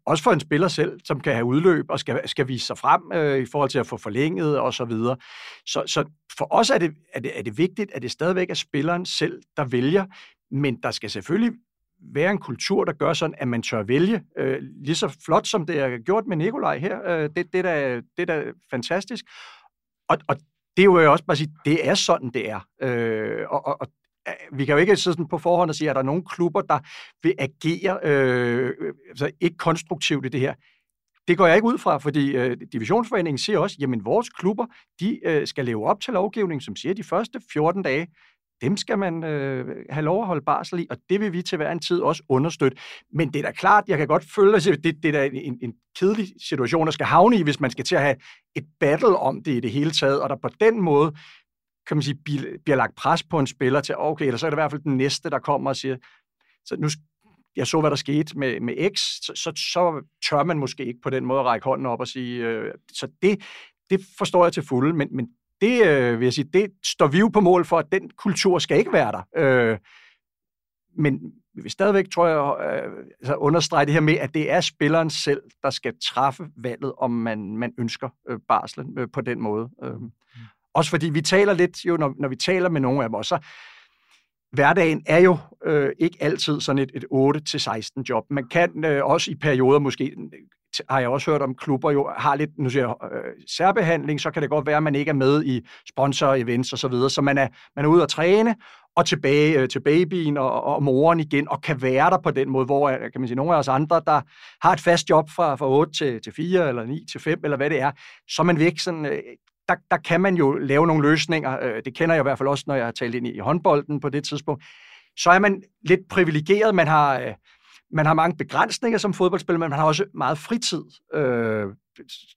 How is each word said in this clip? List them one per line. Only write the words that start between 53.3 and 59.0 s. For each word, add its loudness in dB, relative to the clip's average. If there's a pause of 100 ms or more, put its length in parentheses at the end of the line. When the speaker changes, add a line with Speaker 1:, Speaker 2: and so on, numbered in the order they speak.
Speaker 1:
en 0
spiller 0
til, -6
okay, -2
eller -2
så -6
er -2
det -2
i 0
hvert -2
fald -8
den -2
næste, -2
der -2
kommer -2
og -2
siger, -6 (680)
så -8
nu 0
s-, -6 (580)
jeg -4
så, 0
hvad 4
der -2
skete -4
med, -2
med -4
X, -4
så, -8